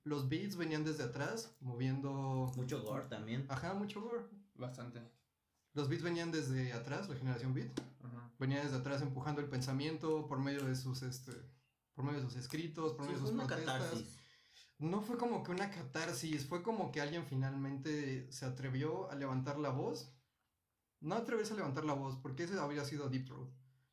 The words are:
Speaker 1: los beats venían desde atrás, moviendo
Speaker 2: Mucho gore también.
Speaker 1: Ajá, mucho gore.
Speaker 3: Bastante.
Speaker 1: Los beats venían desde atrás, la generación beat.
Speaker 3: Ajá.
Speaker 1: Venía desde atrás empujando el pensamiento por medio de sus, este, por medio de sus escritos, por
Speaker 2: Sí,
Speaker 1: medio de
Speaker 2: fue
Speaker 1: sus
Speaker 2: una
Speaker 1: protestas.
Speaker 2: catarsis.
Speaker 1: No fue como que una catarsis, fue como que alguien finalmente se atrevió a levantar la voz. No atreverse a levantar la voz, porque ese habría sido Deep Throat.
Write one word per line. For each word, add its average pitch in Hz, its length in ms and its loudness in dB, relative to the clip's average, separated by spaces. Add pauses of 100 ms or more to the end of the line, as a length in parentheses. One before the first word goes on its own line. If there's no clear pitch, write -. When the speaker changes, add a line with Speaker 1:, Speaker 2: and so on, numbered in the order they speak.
Speaker 1:
los 139 240 2
beats 185 260 0
venían 156 300 2
desde 151 180 0
atrás, 143 560 -2
moviendo 131 960 2
Speaker 2:
Mucho 127 260 0
gore 107 280 -2
también. 113 400 -2
Speaker 1:
Ajá, 156 240 0
mucho 202 280 -2
gore. 233 220 -2 (320)
Speaker 3:
Bastante. 127 460 -8 (720)
Speaker 1:
Los 143 160 2
beats 143 140 2
venían 170 280 2
desde 131 420 2
atrás, 135 360 -2
la 143 60 -4
generación 127 380 2
beat. - 160 0 (340)
Speaker 3:
Ajá. 123 360 -10
Speaker 1:
Venía 139 240 4
desde 135 140 0
atrás 139 260 0
empujando 131 380 0
el 139 60 0
pensamiento 151 800 2
por 135 120 0
medio 139 260 2
de 131 100 4
sus, 127 280 -2
este, 127 300 -6 (600)
por 127 120 -4
medio 147 140 0
de 127 60 0
sus 123 120 -4
escritos, 156 560 0
por 143 120 -4
Speaker 2:
Sí, 143 60 0
Speaker 1:
medio 135 60 0
de - 40 0
Speaker 2:
fue 135 80 2
Speaker 1:
sus - 60 2
Speaker 2:
una 131 120 2
Speaker 1:
protestas. 131 360 2
Speaker 2:
catarsis. - 340 -4 (600)
Speaker 1:
No 175 220 2
fue 233 160 0
como 233 260 2
que 170 80 -4
una 196 180 0
catarsis, 160 760 -2
fue 175 180 -2
como 196 280 0
que 147 100 0
alguien 156 240 0
finalmente 135 1080 0
se - 140 -6
atrevió 135 640 0
a 139 40 -4
levantar 139 440 0
la 147 100 2
voz. 156 440 0 (840)
No 156 160 0
atreverse 226 380 2
a 214 40 0
levantar 156 280 0
la 151 80 4
voz, 135 220 0
porque 131 280 -4
ese 185 160 0
habría 147 240 0
sido 143 260 -2
Deep 131 160 0
Throat. - 240 -10 (440)